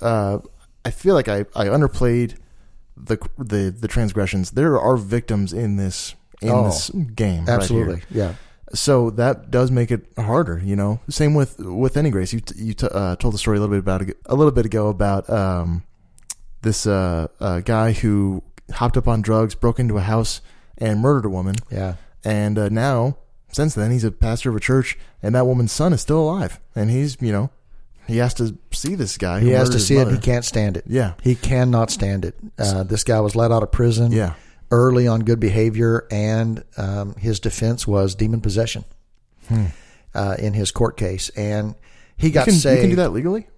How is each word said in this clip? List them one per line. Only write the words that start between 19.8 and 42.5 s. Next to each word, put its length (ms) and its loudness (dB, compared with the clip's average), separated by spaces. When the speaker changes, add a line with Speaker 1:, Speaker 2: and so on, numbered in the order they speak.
Speaker 1:
a 40 0
house, 400 -2
and 220 0
murdered 260 2
a 40 -2
woman. 260 -2
Speaker 2:
Yeah. 240 -4
Speaker 1:
And, 360 0
uh, 100 0
now, 480 0
since 220 0
then, 160 -2
he's 140 0
a 80 0
pastor 400 -2
of 40 -2
a 40 -2
church, 400 0
and 100 0
that 140 4
woman's 240 2
son 200 2
is 100 0
still 180 0
alive. 400 -2
And 160 0
he's, 280 -2
you 120 -2
know, 180 0
he 120 -2
has 180 2
to 200 -2
see 220 -4
this 240 -4
guy 220 -2
who 80 4
Speaker 2:
He 60 6
has 160 4
Speaker 1:
murdered 20 2
Speaker 2:
to 60 2
Speaker 1:
his 100 2
Speaker 2:
see 80 6
it. 40 6
Speaker 1:
mother. 120 4
Speaker 2:
He 100 4
can't 240 0
stand 320 -2
it. 100 -8
Speaker 1:
Yeah. 260 0
Speaker 2:
He 100 4
cannot 560 2
stand 360 -2
it. 100 -8
Uh, 240 0
this 200 -2
guy 160 2
was 160 0
let 160 2
out 120 4
of 80 -4
prison 400 2
Speaker 1:
Yeah. 220 0
Speaker 2:
early 360 4
on 140 2
good 180 2
behavior, 720 2
and, 520 -2
um, 380 -6
his 240 -4
defense 480 -2
was 280 2
demon 260 0
possession, 420 -2
Speaker 1:
Hmm. 180 0
Speaker 2:
uh, 260 -2
in 140 -2
his 180 -2
court 260 0
case. 380 -4
And 400 -4
he 100 2
Speaker 1:
You 60 4
Speaker 2:
got 120 4
Speaker 1:
can, 100 6